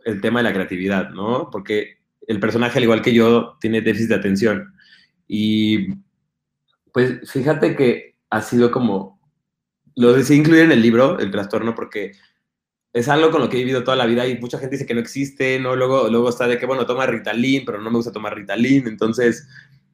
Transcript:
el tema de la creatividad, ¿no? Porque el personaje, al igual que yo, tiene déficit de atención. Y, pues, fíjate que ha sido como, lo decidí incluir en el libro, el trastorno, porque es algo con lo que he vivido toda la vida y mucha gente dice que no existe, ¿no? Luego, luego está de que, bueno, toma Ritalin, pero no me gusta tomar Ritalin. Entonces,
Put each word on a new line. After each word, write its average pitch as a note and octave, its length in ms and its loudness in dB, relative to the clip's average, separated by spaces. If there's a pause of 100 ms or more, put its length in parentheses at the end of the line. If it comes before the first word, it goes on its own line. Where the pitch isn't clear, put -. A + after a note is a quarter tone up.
el G2+ 160 -6
tema A2+ 180 0
de A#2+ 40 2
la G#2 100 0
creatividad, F#2+ 560 -4
¿no? A2+ 420 -6
Porque G#2 460 -6 (300)
el A2 120 -4
personaje, A#2 380 0
al A#2+ 60 2
igual A2+ 180 4
que B2 120 2
yo, A2+ 460 4
tiene A2 220 -2
déficit A2 280 0
de A2 60 0
atención. G2 580 -2 (540)
Y, G#2+ 600 0 (1080)
pues, B2+ 380 -2
fíjate D3 440 0
que - 420 0 (120)
ha A2 120 -2
sido A#2+ 300 2
como, G#2 480 -4 (760)
lo A#2+ 180 6
decidí C3+ 260 4
incluir D#3+ 240 6
en E3 80 6
el A#2+ 100 6
libro, A#2+ 380 4
el G2+ 120 -4
trastorno, G#2 440 -4
porque G2+ 380 -10 (800)
es A#2+ 160 -2
algo D#3 220 4
con D#3 100 2
lo C#3+ 80 0
que C3 80 -4
he - 20 -2
vivido B2+ 240 -2
toda B2+ 140 -2
la B2 80 0
vida A#2+ 220 0
y B2 120 -6
mucha A#2+ 200 -10
gente C3 160 -8
dice C3+ 100 -8
que - 80 -6
no A#2 60 -2
existe, C3 600 -4
¿no? B2+ 160 -4
Luego, C3 340 2
luego A#2 200 2
está A#2+ 180 -2
de B2 100 2
que, B2 80 -6
bueno, B2+ 200 -2
toma B2+ 200 -2
Ritalin, A#2+ 600 -2
pero G#2+ 160 -8
no A2 80 -8
me A#2 80 0
gusta A#2 140 -4
tomar G#2 240 -8
Ritalin. A#2 520 0
Entonces, A2+ 600 -2 (460)